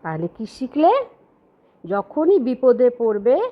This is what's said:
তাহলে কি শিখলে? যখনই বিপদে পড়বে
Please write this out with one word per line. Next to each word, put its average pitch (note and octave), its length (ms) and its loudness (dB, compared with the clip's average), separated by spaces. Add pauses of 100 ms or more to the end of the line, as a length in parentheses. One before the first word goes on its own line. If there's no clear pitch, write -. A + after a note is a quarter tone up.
তাহলে D#3+ 240 -8
কি G#3+ 200 -12
শিখলে? D4 460 0 (920)
যখনই D4+ 520 0
বিপদে B3 520 2
পড়বে A#3 500 -2 (120)